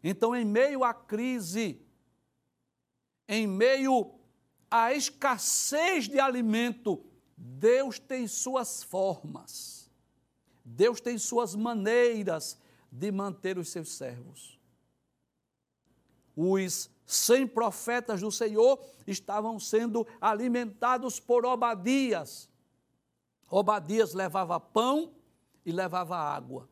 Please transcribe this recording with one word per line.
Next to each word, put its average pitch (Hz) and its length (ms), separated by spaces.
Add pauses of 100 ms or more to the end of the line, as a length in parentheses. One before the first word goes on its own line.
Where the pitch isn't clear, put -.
Então, 214 320
em 240 100
meio 254 380
à 240 100
crise, 214 880 (1500)
em 214 180
meio 254 640 (560)
à 233 240
escassez 285 1160
de 277 100
alimento, 240 840 (340)
Deus 220 640
tem 254 260
suas - 560
formas, - 1080 (760)
Deus 185 360
tem 240 160
suas 226 380
maneiras 220 1040 (320)
de 170 220
manter 190 440
os 170 120
seus 160 220
servos. 127 680 (1800)
Os 185 540 (160)
cem 262 400
profetas 233 760
do 214 100
Senhor 226 500 (260)
estavam 214 520
sendo 226 480 (140)
alimentados 240 1000
por 240 260
Obadias. 240 1040 (1000)
Obadias 196 640
levava 180 460
pão 277 520 (540)
e 170 60
levava 180 440
água. 135 560